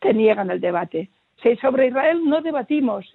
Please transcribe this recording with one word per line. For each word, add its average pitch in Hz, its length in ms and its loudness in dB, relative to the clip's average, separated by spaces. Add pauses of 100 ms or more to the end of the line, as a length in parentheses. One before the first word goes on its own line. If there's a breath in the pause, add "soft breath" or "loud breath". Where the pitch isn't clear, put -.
te - 140 2
niegan 214 360 2
el 180 100 -4
debate. 175 480 -4 (340)
Si 240 140 4
sobre 262 320 0
Israel 302 360 0
no 302 180 2
debatimos, 277 600 -2 (100)